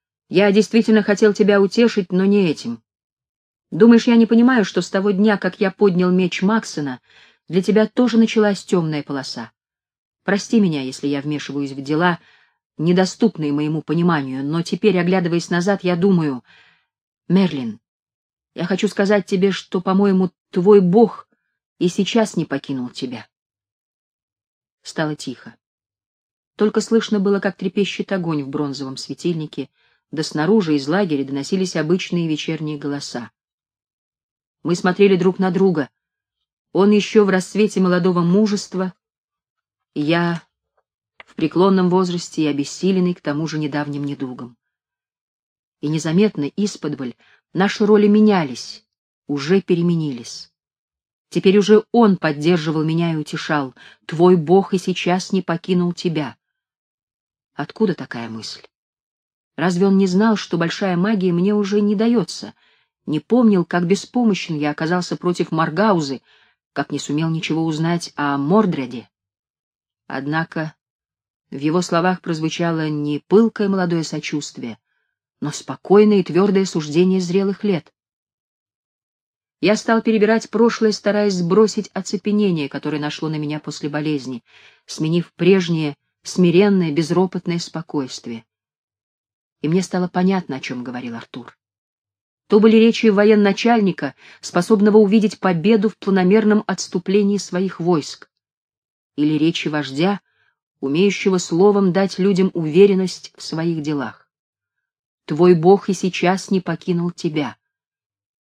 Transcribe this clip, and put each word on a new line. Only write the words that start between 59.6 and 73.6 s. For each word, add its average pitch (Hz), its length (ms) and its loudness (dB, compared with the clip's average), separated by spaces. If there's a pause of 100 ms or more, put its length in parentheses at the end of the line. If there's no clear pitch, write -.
он 196 100 4
не 196 100 4
знал, 208 280 2
что - 220 -6
большая 170 400 -2
магия 190 340 0
мне 180 220 0
уже 208 280 0
не 208 140 0
даётся? 220 580 -2 (520)
Не 151 140 -4
помнил, 214 460 2
как 175 220 -2
беспомощен 196 680 -2
я 147 140 -2
оказался 170 460 -4
против 175 340 -4
Маргаузы, 156 680 -2 (520)
как - 180 -8
не 143 80 -6
сумел 156 300 -4
ничего 160 360 -4
узнать 160 500 -4
о 143 220 -4
Мордреде? 139 720 -2 (960)
Однако 156 680 -6 (760)
в - 80 -12
его 156 240 0
словах 175 400 -2
прозвучало 160 680 -4
не 147 300 -4
пылкое 214 500 2